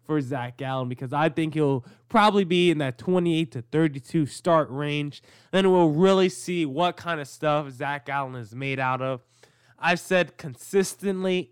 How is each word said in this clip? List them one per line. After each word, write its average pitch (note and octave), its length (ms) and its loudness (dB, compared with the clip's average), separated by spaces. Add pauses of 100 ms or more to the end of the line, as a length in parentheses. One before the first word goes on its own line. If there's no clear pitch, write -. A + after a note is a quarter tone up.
for D#3 180 -2
Zach B2 360 -8
Gallen, C3 320 -4
because B2+ 220 -8
I D3+ 180 2
think D#3 260 -4
he'll C#3 280 0 (240)
probably G#3 360 4
be F3 260 4
in D#3+ 80 2
that C3+ 220 -4
twenty-eight E3+ 540 0
to A#2+ 100 -8
thirty-two D3+ 640 0
start D#3+ 420 2
range. D3 540 -6 (260)
Then F#3+ 220 4
we'll F3 180 6
really F#3 400 4
see F3 380 -4
what E3+ 280 -2
kind E3+ 240 -6
of C#3 80 -10
stuff D3 440 -2
Zach C#3+ 340 -8
Gallen C#3 300 -6
is A2+ 180 -12
made C3+ 260 -6
out C3 220 -2
of. C3 240 -6 (540)
I've F3 200 0
said F3+ 380 -2
consistently F#3 1160 -4